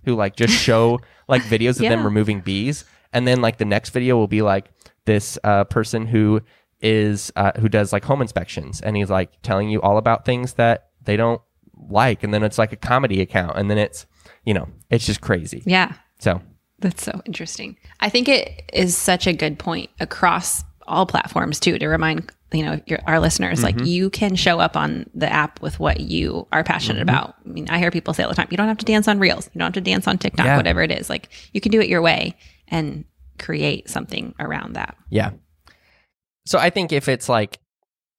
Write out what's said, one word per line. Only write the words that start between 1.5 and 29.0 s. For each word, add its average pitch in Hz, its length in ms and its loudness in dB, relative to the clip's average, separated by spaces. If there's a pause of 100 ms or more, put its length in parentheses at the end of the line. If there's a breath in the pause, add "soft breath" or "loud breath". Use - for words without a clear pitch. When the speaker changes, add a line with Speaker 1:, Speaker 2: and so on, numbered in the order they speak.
Speaker 1:
of 123 60 -2 (100)
them 113 120 4
Speaker 2:
Yeah. 110 40 0
Speaker 1:
removing 104 360 2
bees. 98 440 -4 (280 soft breath)
And 123 160 0
then, 127 140 4
like, 117 160 0
the 110 60 0
next 104 260 0
video 127 260 2
will 110 120 4
be, 107 140 0
like, 98 280 0 (360 soft breath)
this, - 380 0
uh, 101 200 4
person 113 420 -2
who 107 340 4 (400 soft breath)
is, 107 560 0
uh, 98 240 2
who 110 80 4
does, 104 240 2
like, 101 120 -2
home 139 180 0
inspections. - 580 -6
And 107 160 -4
he's, 101 140 0
like, 92 200 0 (120)
telling 104 260 0
you 107 140 0
all 101 160 4
about 113 260 2
things 127 300 -2
that 117 340 2 (140)
they 104 140 0
don't 117 240 0 (500)
like. 110 320 2
And 104 100 -2
then 107 100 2
it's, 107 160 0
like, 110 140 2
a 104 40 -12
comedy 123 440 0
account. 90 380 -2
And 101 120 0
then 104 80 2
it's, - 280 -2 (380 soft breath)
you 107 100 0
know, 87 120 -2 (240)
it's 117 160 2
just 107 140 -2
crazy. - 460 -4
Speaker 2:
Yeah. 185 260 2 (280)
Speaker 1:
So. 92 200 0 (380)
Speaker 2:
That's - 240 -2
so - 240 -8
interesting. - 500 -12 (240 soft breath)
I 208 80 0
think 247 200 2
it - 340 0 (100)
is 180 240 0
such 180 300 0
a 185 80 2
good 151 240 -4
point - 320 -8 (100)
across - 640 0 (220)
all 185 200 0
platforms - 540 -4
too, - 180 2
to - 80 -4
remind, 160 440 -2 (220)
you 156 100 0
know, 156 240 -4
your, 160 200 -4
our 160 140 2
listeners, 160 420 0
like, 117 140 2
Speaker 1:
Mm-hmm. 123 100 -2
Speaker 2:
you 180 240 0
can 196 260 -2
show 175 220 2
up 160 180 0
on 151 380 -2
the 160 180 -2
app 151 300 -2
with - 160 -8
what 156 220 0
you - 520 -4
are 160 120 0
passionate 143 420 -2
Speaker 1:
Mm-hmm. - 40 2
Speaker 2:
about. - 240 0 (100)
I - 40 -16
mean, - 220 -10
I 170 80 0
hear 175 120 2
people 170 240 -4
say - 80 -2
all - 80 -2
the - 40 -4
time, - 160 -2
"You 175 60 -4
don't 208 120 0
have 220 100 -2
to 220 60 -10
dance 214 240 2